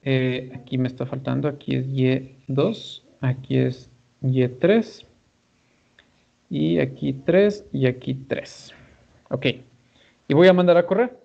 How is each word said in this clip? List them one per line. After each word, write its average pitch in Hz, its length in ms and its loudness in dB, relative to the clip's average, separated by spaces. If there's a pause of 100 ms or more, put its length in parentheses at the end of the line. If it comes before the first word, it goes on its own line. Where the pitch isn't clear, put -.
Eh, 127 520 -2
aquí - 240 -8
me 127 80 0
está 127 200 -6
faltando, 135 420 -4
aquí 139 260 -6
es 131 140 -4
Y 131 480 -2 (100)
dos, 147 580 -4 (160)
aquí 131 380 -4
es 127 320 -4 (320)
Y 131 240 0
tres, 185 600 0 (1400)
y 165 280 -2
aquí 139 340 -4
tres 196 600 2
y 135 140 0
aquí 127 280 -2
tres. - 580 -10 (580)
Ok, 131 160 -4 (840)
y 143 60 0
voy 170 140 8
a 185 40 8
mandar 180 240 6
a 175 100 2
correr. 226 380 -2